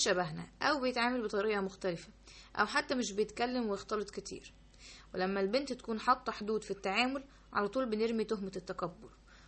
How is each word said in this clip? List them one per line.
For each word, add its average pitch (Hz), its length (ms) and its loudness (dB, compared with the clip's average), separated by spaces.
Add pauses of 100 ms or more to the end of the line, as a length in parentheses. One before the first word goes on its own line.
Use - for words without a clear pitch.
شبهنا 175 440 0 (140)
أو 285 200 4
بيتعامل 247 420 2
بطريقة 208 380 2
مختلفة 190 480 -2 (460)
أو 208 100 4
حتى 285 300 0
مش 240 160 0
بيتكلم 233 580 0
ويختلط 202 400 -2
كتير. - 440 -10 (600)
ولما 190 260 2
البنت 254 340 2
تكون 226 260 -4
حاطة 247 320 2
حدود 214 320 -2
في - 80 -4
التعامل، 240 520 0 (300)
على 208 140 2
طول 262 220 0
بنرمي 220 340 2
تهمة 202 320 -2
التكبر 180 540 -6 (380)